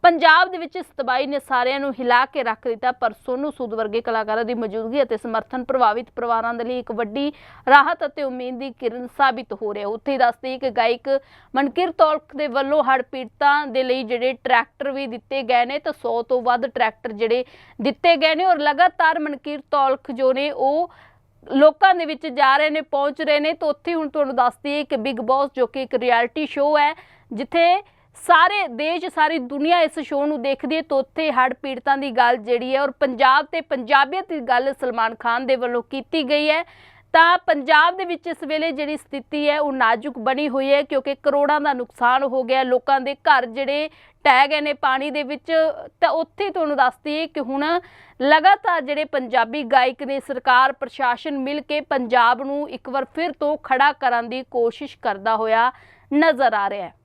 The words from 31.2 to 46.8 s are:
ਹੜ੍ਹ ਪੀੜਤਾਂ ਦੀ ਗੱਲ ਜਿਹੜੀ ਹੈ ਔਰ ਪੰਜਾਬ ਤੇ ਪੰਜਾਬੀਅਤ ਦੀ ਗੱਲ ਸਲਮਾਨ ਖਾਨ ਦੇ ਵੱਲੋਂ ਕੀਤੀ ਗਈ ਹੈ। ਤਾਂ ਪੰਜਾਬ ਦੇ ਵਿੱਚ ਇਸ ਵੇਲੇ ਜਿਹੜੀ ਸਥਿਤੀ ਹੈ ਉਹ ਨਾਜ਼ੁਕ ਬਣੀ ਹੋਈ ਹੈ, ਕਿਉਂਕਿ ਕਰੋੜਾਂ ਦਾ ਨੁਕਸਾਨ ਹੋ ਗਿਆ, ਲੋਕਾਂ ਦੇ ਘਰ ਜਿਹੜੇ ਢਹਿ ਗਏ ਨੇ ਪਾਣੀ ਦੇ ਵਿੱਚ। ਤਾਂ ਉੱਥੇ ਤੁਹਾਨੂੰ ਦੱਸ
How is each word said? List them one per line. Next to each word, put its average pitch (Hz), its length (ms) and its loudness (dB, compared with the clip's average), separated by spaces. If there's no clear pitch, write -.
ਹੜ੍ਹ 254 300 0
ਪੀੜਤਾਂ 269 340 -2
ਦੀ 277 160 -6
ਗੱਲ 240 260 4
ਜਿਹੜੀ 240 360 -2
ਹੈ 269 80 2
ਔਰ 285 100 0
ਪੰਜਾਬ 269 540 2
ਤੇ 330 160 -6
ਪੰਜਾਬੀਅਤ 277 640 0
ਦੀ 311 140 -6
ਗੱਲ 254 320 0
ਸਲਮਾਨ 233 420 -4
ਖਾਨ 240 300 -2
ਦੇ 262 100 2
ਵੱਲੋਂ 240 280 -2
ਕੀਤੀ 285 400 -6
ਗਈ 294 260 0
ਹੈ। 311 120 0
ਤਾਂ 339 260 6
ਪੰਜਾਬ 311 560 2
ਦੇ 381 80 -4
ਵਿੱਚ 349 220 -6
ਇਸ 330 180 -8
ਵੇਲੇ 311 280 -2
ਜਿਹੜੀ 294 240 -6
ਸਥਿਤੀ 294 520 -6
ਹੈ 294 120 0
ਉਹ 294 140 -2
ਨਾਜ਼ੁਕ 240 460 0
ਬਣੀ 262 280 -2
ਹੋਈ 269 240 0
ਹੈ, 285 100 2
ਕਿਉਂਕਿ 277 340 -4
ਕਰੋੜਾਂ 285 440 0
ਦਾ 285 140 0
ਨੁਕਸਾਨ 247 500 0
ਹੋ 262 180 -2
ਗਿਆ, 254 200 0
ਲੋਕਾਂ 254 380 2
ਦੇ 269 160 -4
ਘਰ 269 300 2
ਜਿਹੜੇ 277 420 -4
ਢਹਿ 269 240 6
ਗਏ 302 120 0
ਨੇ 294 140 -2
ਪਾਣੀ 277 360 -2
ਦੇ 294 120 -4
ਵਿੱਚ। 285 300 -6
ਤਾਂ 330 100 4
ਉੱਥੇ 330 400 -4
ਤੁਹਾਨੂੰ 302 260 -2
ਦੱਸ 254 180 2